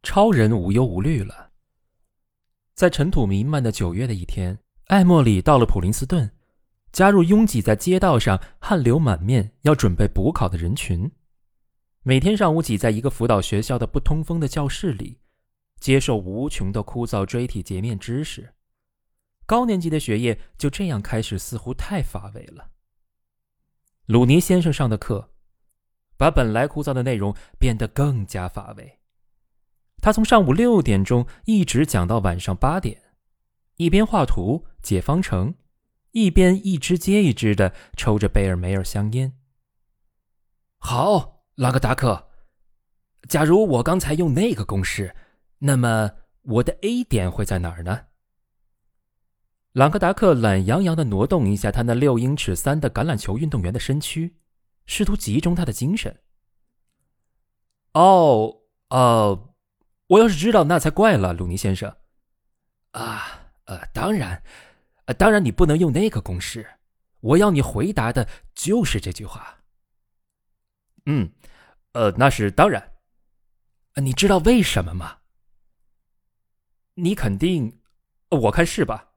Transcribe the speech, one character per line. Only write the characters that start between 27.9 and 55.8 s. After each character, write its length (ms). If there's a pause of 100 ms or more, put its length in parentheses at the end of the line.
加 220
乏 240
味。 240 (1040)
他 120
从 120
上 220
午 60
六 280
点 240
钟 220 (180)
一 200
直 200
讲 220
到 140
晚 180
上 180
八 220
点， 240 (760)
一 120
边 160
画 180
图、 400 (160)
解 200
方 200
程， 360 (560)
一 180
边 240 (100)
一 140
支 180
接 240
一 120
支 200
地 220 (220)
抽 200
着 120
贝 200
尔 60
梅 220
尔 80
香 300
烟。 220 (1400)
“好， 640 (140)
朗 160
格 80
达 160
克， 340 (960)
假 140
如 240
我 160
刚 160
才 160
用 180
那 220
个 100
公 200
式， 320 (420)
那 180
么 360 (300)
我 200
的 200
A 200
点 260
会 160
在 140
哪 120
儿 120
呢？” 240 (1700)
朗 160
格 80
达 140
克 200
懒 320
洋 200
洋 120
地 60
挪 240
动 240
一 60
下 160
他 100
那 100
六 280
英 160
尺 180
三 260
的 80
橄 160
榄 120
球 200
运 140
动 120
员 100
的 80
身 200
躯， 360 (500)
试 180
图 120
集 240
中 160
他 80
的 80
精 240